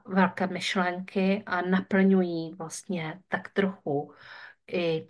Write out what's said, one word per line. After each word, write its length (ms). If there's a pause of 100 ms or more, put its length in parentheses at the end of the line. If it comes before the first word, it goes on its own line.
velké 420
myšlenky 960
a 160
naplňují 920
vlastně 720
tak 220
trochu 640 (580)
i 380